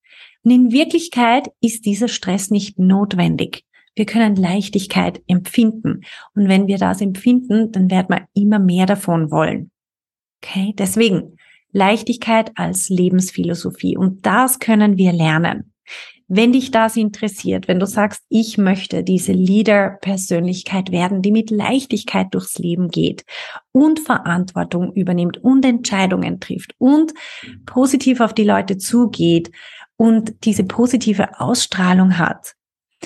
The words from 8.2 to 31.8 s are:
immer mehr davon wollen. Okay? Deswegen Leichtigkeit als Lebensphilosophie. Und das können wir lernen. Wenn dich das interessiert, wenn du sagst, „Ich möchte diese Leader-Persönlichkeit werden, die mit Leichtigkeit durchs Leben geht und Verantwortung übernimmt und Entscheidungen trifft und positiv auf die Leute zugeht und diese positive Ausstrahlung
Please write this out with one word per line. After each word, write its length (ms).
immer 240
mehr 280
davon 440
wollen. 420
Okay? 360
Deswegen 580
Leichtigkeit 840
als 320
Lebensphilosophie. 1080
Und 280
das 340
können 380
wir 140
lernen. 640
Wenn 220
dich 200
das 260
interessiert, 720
wenn 100
du 60
sagst, 420
„Ich 300
möchte 440
diese 300
Leader-Persönlichkeit 1600
werden, 300
die 100
mit 200
Leichtigkeit 840
durchs 260
Leben 300
geht 340
und 300
Verantwortung 920
übernimmt 460
und 260
Entscheidungen 800
trifft 380
und 340
positiv 540
auf 140
die 100
Leute 340
zugeht 720
und 480
diese 220
positive 720
Ausstrahlung 800